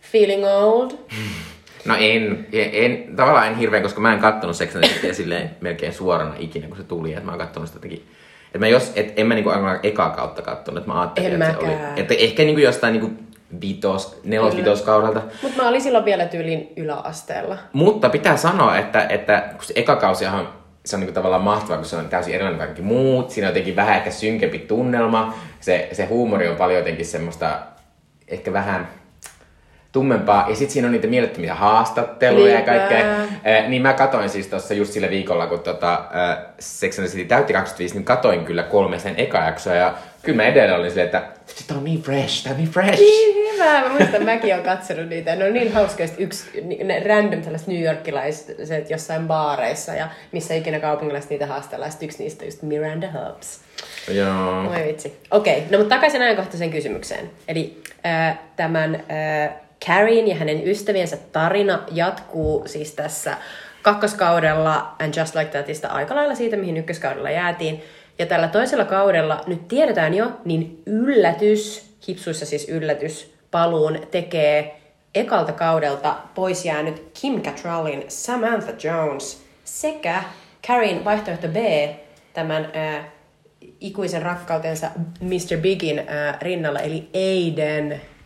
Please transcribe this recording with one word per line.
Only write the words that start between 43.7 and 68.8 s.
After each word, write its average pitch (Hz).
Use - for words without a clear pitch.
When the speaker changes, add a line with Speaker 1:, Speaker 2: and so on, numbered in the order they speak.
Speaker 1:
Mä 254
muistan, 262
mäkin 226
oon 175
katsonut 170
niitä. 165
Ne 190
on 202
niin 233
hauskoja. 196
Sit 160
yksi, -
ni-, 180
ne 190
random 202
sellaiset 160
newyorkilaiset 151
jossain 160
baareissa 151
ja 160
missä 160
ikinä 160
kaupungilaiset 151
niitä 147
haastellaan. 139
Sit -
yksi 156
niistä -
just -
Miranda 156
Hobbs. -
Speaker 2:
Joo. 95
Speaker 1:
Voi 170
vitsi. 151
Okei, 208
no 196
mut 214
takaisin 269
ajankohtaiseen 190
kysymykseen. -
Eli, 160
äh, 160
tämän, 160
äh, 156
Carrien 220
ja 185
hänen 151
ystäviensä 190
tarina 180
jatkuu 165
siis 151
tässä 151
kakkoskaudella 170
And 151
Just 160
Like 151
Thatista 143
aika 147
lailla 285
siitä, 226
mihin 180
ykköskaudella 160
jäätiin. 165
Ja 170
tällä 165
toisella 240